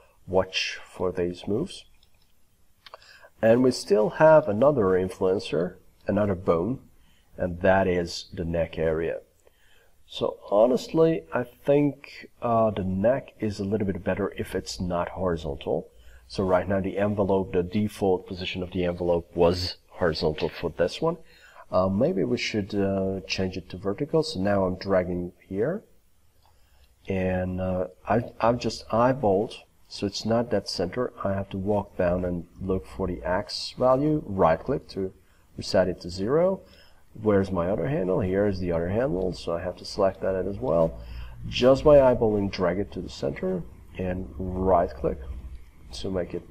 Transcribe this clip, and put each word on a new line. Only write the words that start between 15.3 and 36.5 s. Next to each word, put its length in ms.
So 160
right 240
now 120
the 180
envelope, 560
the 80
default 640
position 360
of 100
the 120
envelope 500
was 420
horizontal 640
for 200
this 300
one. 160
Uh, 180
maybe 360
we 120
should, 380
uh, 520
change 300
it 140
to 80
vertical. 440
So 180
now 260
I'm 80
dragging 580
here. 340
And, 520
uh, 260
I, 180
I've 200
just 300
eyeballed, 680
so 180
it's 180
not 260
that 180
center. 440
I 80
have 160
to 100
walk 380
down 280
and 220
look 260
for 200
the 160
X 560
value, 480
right 340
click 300
to 220
reset 320
it 140
to 80
zero. 500